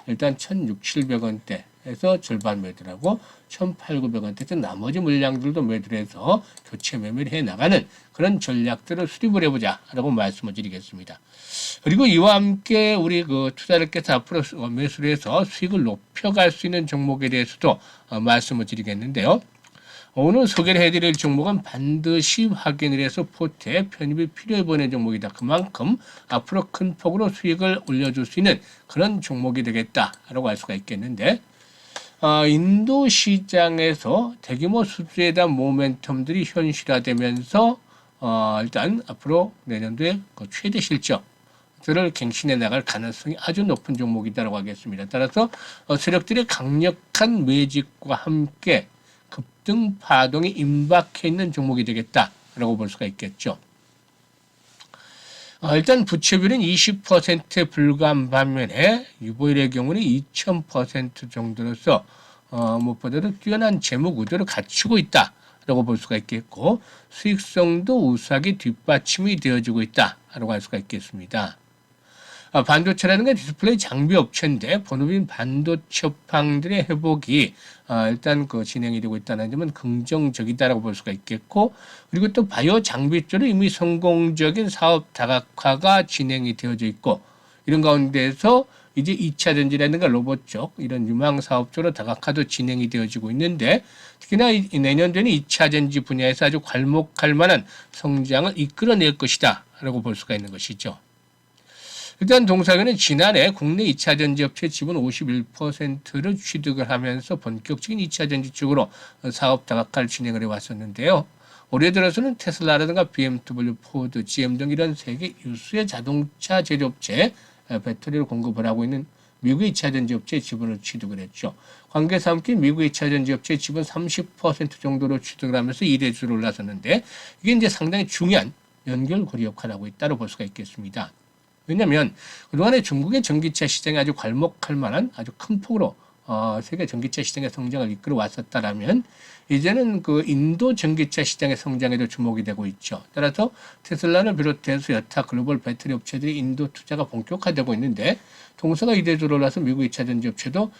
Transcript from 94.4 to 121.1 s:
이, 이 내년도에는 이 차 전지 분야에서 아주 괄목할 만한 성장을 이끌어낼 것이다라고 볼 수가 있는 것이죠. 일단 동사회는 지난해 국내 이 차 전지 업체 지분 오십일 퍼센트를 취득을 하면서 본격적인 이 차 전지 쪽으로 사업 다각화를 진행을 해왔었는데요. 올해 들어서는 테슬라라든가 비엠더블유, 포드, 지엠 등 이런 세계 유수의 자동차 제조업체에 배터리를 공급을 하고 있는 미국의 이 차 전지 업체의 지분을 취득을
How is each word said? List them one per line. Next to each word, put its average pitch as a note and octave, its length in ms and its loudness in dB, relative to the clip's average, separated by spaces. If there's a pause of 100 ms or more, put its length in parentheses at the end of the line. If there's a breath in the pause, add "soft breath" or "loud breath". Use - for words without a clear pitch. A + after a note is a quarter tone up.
이, G3 180 0
이 D3+ 80 -2
내년도에는 F3 500 2
이 D3+ 200 2
차 D#3 220 2
전지 C#3+ 280 2
분야에서 C3 480 0
아주 D3 140 0
괄목할 D3+ 760 0
만한 E3 320 4 (240 loud breath)
성장을 C#3 640 0
이끌어낼 D#3+ 640 2
것이다라고 B2+ 840 0
볼 A2+ 120 -4
수가 G#2+ 220 -6
있는 G2+ 160 -10
것이죠. F#2+ 460 -10 (1200 loud breath)
일단 A#3+ 260 6
동사회는 F#3 500 4
지난해 E3 540 4
국내 F3+ 320 0
이 E3+ 140 2
차 D3 200 2
전지 D3 280 0
업체 D#3+ 240 -4
지분 D#3 280 -4
오십일 B2 560 -2
퍼센트를 D3 840 -4
취득을 C#3+ 520 -4
하면서 B2+ 460 -4
본격적인 C3 640 -8
이 F3+ 100 -4
차 D3 200 -4
전지 C3+ 240 -4
쪽으로 C#3 360 0 (440 loud breath)
사업 C3 340 0
다각화를 A#2 400 -2
진행을 A2+ 360 -6
해왔었는데요. A2 840 -2 (460 loud breath)
올해 D3+ 180 4
들어서는 G3 480 2
테슬라라든가 D#3+ 720 0
비엠더블유, B2 720 -4
포드, B2+ 440 -6
지엠 B2+ 320 -2
등 C#3+ 120 -4
이런 D#3 240 0
세계 D3 400 -10 (100)
유수의 G3 440 -6
자동차 D3 720 -2
제조업체에 D#3 720 0 (480 soft breath)
배터리를 D3 440 -4
공급을 A#2 380 -4
하고 A2+ 200 0
있는 C3+ 220 -4 (340 soft breath)
미국의 D3 300 2
이 G3 40 -2
차 D3 160 -2
전지 B2+ 240 0
업체의 B2+ 260 -4
지분을 A2+ 420 -6
취득을 G2+ 360 -10